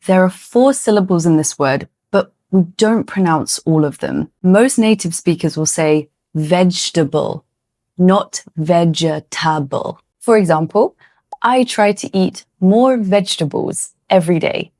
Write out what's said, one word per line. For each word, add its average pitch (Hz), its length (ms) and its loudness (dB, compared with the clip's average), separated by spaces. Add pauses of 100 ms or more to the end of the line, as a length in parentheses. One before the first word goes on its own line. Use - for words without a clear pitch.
there 185 180 2
are 185 60 0
four 254 420 0
syllables 190 540 0
in 160 100 4
this 156 220 -2
word, 139 300 -2 (220)
but 190 220 -2 (180)
we 190 120 2 (140)
don't 220 280 0
pronounce 165 560 -2
all 156 240 0
of 143 140 -6
them. - 320 -6 (120)
Most 202 360 4
native 214 360 0
speakers 165 420 -2
will 156 100 -2
say 151 420 0 (260)
vegetable, 156 1080 -2 (540)
not 185 440 2 (140)
vegetable. 156 1400 -2 (180)
For 233 180 2
example, 170 600 0 (460)
I 254 220 2
try 208 280 0
to - 240 -6
eat 185 280 -2 (160)
more 233 360 4
vegetables 190 1000 -4 (140)
every 175 300 2
day. - 420 -6